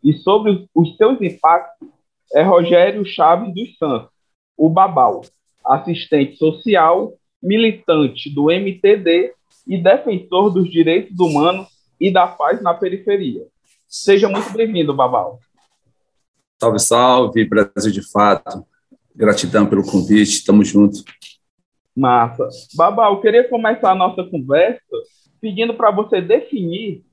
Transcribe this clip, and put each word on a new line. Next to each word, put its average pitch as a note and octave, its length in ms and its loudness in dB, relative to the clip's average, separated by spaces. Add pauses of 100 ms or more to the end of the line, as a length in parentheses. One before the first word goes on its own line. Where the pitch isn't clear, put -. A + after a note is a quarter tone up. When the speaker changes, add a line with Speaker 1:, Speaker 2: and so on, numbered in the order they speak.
Speaker 1:
e D3 120 2
sobre G#3 380 0
os, F#3 220 -4
os E3+ 220 0
seus A#3 260 2
impactos - 680 -2 (440)
é D3 80 4
Rogério F3 640 2
Chaves F3+ 480 0
dos G#3+ 240 -12
Santos, C3 320 -6 (480)
o D#3+ 120 4
Babau, D#3 520 2 (440)
assistente C#3 720 -2
social, E3+ 760 0 (300)
militante F3 920 -2
do D3 160 0
M F#3 300 -2
T G3+ 160 4
D F3 380 -2 (340)
e F#3+ 100 -6
defensor F#3+ 720 0
dos F3+ 220 -2
direitos E3 480 0
humanos E3+ 480 0 (320)
e F#3 100 0
da F3+ 160 2
paz F3+ 360 -4
na F3 120 -2
periferia. F#3+ 680 -6 (460)
Seja G3+ 420 0
muito G3+ 240 -8
bem-vindo, G3 420 -2
Babau. A#2+ 440 -2 (1200)
Speaker 2:
Salve, A2 200 0
salve, A#2+ 680 2
Brasil G#2 460 -2
de G2 100 -6
Fato. G2+ 640 -2 (500)
Gratidão G#2 500 0
pelo G2 180 0
convite, G2+ 640 0
tamo G#2 180 4
junto. G2+ 400 0 (920)
Speaker 1:
Massa. B2 520 0 (280)
Babau, G3+ 400 2
eu G3 60 -10
queria A#3 280 2
começar A3+ 420 -2
a F#3+ 40 2
nossa F#3 280 -2
conversa E3+ 560 -2 (600)
pedindo A3 340 -6
pra A3+ 180 0
você G#3 300 -2
definir G3 920 -4